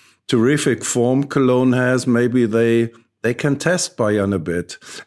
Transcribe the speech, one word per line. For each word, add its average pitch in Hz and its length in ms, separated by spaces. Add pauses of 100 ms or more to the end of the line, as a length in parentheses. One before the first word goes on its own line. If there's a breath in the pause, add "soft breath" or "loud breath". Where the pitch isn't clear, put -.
(260 soft breath)
terrific 127 580
form 127 400
Cologne 127 480
has, 127 340
maybe 120 400
they, 117 440 (320 loud breath)
they 120 100
can 139 240
test 175 400
Bayern 104 380
a 92 40
bit. 85 380 (300 loud breath)